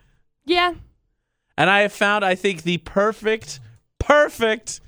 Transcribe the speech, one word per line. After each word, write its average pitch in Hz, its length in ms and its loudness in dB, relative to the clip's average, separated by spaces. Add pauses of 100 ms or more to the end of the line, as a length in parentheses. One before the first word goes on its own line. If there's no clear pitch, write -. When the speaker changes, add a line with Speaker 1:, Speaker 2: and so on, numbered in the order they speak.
(440)
Speaker 1:
Yeah. 349 300 0 (840)
Speaker 2:
And 165 140 2
I 202 120 4
have 202 100 -2
found, 208 320 0
I 185 100 2
think, 185 300 -4
the 175 140 -2
perfect, 214 840 -4 (380)
perfect 262 880 0